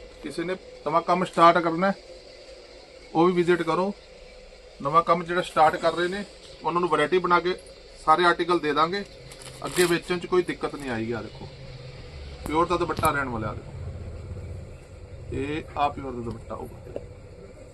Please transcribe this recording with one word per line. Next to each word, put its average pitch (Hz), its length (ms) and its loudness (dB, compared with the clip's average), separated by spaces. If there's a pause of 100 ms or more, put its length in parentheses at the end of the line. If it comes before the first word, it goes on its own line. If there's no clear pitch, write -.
(220)
ਕਿਸੇ 156 220 -6
ਨੇ 180 100 -4 (320)
ਨਵਾਂ 160 160 2
ਕੰਮ 180 220 2
ਸਟਾਰਟ 170 340 6
ਕਰਨਾ 170 280 2
ਹੈ, 196 80 2 (1200)
ਉਹ 165 120 6
ਵੀ 185 60 6
ਵਿਜ਼ਿਟ 175 300 4
ਕਰੋ। 170 300 0 (880)
ਨਵਾਂ 156 200 4
ਕੰਮ 170 220 2
ਜਿਹੜਾ 175 180 0
ਸਟਾਰਟ 160 340 6
ਕਰ 165 160 2
ਰਹੇ 175 160 0
ਨੇ, 196 160 -4 (380)
ਉਹਨਾਂ 165 180 0
ਨੂੰ 180 80 2
ਵੈਰਾਈਟੀ 185 300 4
ਬਣਾ 175 220 4
ਕੇ 180 140 0 (500)
ਸਾਰੇ 156 200 6
ਆਰਟੀਕਲ 175 340 4
ਦੇ 147 140 0
ਦਾਂਗੇ, 170 320 2 (640)
ਅੱਗੇ 180 200 2
ਵੇਚਣ 170 320 0
'ਚ 175 80 -10
ਕੋਈ 180 180 4
ਦਿੱਕਤ 156 300 -4
ਨਹੀਂ 143 160 -8
ਆਏਗੀ। 113 220 -2
ਆ 107 100 -4
ਦੇਖੋ, - 260 -14 (1000)
ਪਿਓਰ 160 200 2
ਦਾ 175 100 0
ਦੁਪੱਟਾ 160 340 0
ਰਹਿਣ 139 180 -2
ਵਾਲਾ। 110 200 -4
ਆ 104 60 -8
ਦੇਖੋ, - 180 -14 (1600)
ਇਹ 147 300 -4 (140)
ਆ 147 120 2
ਪਿਓਰ 139 240 -10
ਦਾ 120 100 -8
ਦੁਪੱਟਾ 113 320 -10
ਹੋਊਗਾ, - 460 -12 (720)